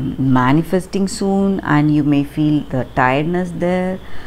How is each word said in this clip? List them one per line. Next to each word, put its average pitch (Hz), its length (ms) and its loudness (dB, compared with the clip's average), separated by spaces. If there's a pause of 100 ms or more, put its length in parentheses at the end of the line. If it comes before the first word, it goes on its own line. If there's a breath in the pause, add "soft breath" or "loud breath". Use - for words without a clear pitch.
(180)
manifesting 147 920 2
soon, 196 520 0
and 151 340 2
you 147 80 4
may 143 220 2
feel 151 460 0
the 123 240 -2
tiredness 156 640 0
there. 185 420 -2 (280 loud breath)